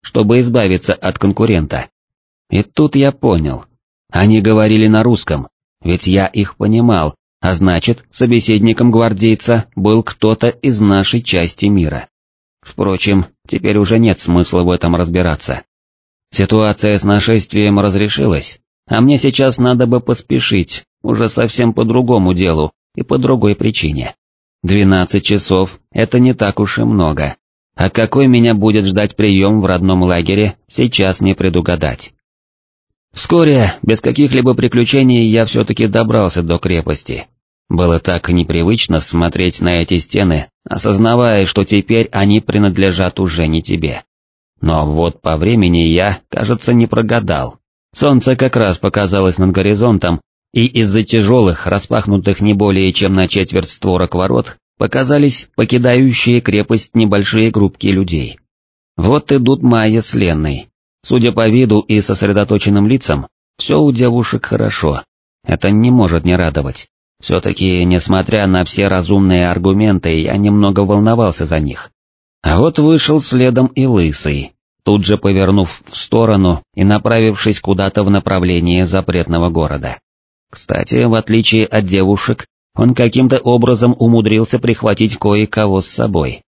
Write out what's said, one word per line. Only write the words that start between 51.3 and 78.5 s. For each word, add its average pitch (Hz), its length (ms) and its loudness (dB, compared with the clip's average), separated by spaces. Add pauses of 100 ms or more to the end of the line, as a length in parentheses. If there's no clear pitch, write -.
распахнутых 101 760 -2
не 104 140 2
более 98 380 0
чем 98 220 0
на 92 120 2
четверть 92 440 -2
створок 90 440 -2
ворот, 90 420 -2 (220)
показались 135 800 0
покидающие 120 840 2
крепость 104 540 -2
небольшие 110 560 2
группки 101 360 -2
людей. 87 520 -2 (580)
Вот 127 360 0
идут 131 300 2
Майя 113 400 2
с - 120 -8
Леной. 78 540 -2 (340)
Судя 120 300 0
по 113 160 0
виду 107 320 2
и 107 200 0
сосредоточенным 101 880 0
лицам, 110 420 -2 (300)
все 151 220 0
у 147 120 2
девушек 120 540 0
хорошо. 104 560 -2 (420)
Это 85 260 -2
не 113 200 4
может 85 340 2
не 90 120 2
радовать. 71 520 -4 (320)
Все-таки, 90 640 -2
несмотря 95 640 0
на 90 180 2
все 98 240 -2
разумные 92 640 2
аргументы, 90 720 0
я - 160 -2
немного 101 440 0
волновался 104 640 0
за 78 140 -2
них. 69 300 -8 (520)
А 80 160 0
вот 160 200 2
вышел 151 420 2
следом 127 480 2
и 135 180 -2
Лысый, 78 640 -2 (320)
тут 104 200 2
же 101 120 0
повернув 95 720 0
в - 100 -18
сторону 101 640 0 (120)
и 95 100 0
направившись 107 760 0
куда-то 98 420 -2
в 98 80 0
направлении 90 720 0